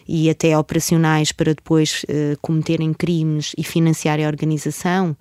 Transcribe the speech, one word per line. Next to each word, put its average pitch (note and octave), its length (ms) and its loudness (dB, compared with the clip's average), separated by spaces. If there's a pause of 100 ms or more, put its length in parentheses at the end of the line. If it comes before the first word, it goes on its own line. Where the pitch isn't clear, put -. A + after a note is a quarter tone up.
e D#3+ 220 2
até D#3+ 280 2
operacionais D#3 760 2
para D#3+ 220 0
depois, D#3 520 0
eh, D3 340 -2
cometerem D#3+ 520 -2
crimes D#3 680 -2
e D#3 60 -4
financiar D#3+ 560 0
a D3+ 80 0
organização? D#3 920 -2